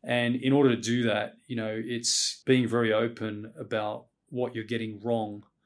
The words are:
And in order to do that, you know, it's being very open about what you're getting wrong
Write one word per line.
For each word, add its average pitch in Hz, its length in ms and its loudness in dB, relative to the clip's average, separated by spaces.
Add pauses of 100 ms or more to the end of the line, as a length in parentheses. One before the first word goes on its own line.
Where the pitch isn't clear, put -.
And 120 340 0
in 131 180 2
order 139 160 8
to 117 100 2
do 117 220 0
that, 107 320 0 (120)
you 117 100 -8
know, 110 220 -4
it's 117 680 -4
being 127 200 6
very 113 280 2
open 110 680 -2
about 107 460 -6 (240)
what 123 240 -4
you're 110 100 -6
getting 110 360 -6
wrong 107 420 -2 (240)